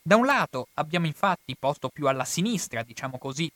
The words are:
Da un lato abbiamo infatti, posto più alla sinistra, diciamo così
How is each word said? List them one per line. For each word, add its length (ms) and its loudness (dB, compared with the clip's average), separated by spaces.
Da 140 6
un 100 6
lato 500 0
abbiamo 300 0
infatti, 540 -2
posto 300 -2
più 180 -2
alla 160 2
sinistra, 580 -2
diciamo 380 -10
così 360 -6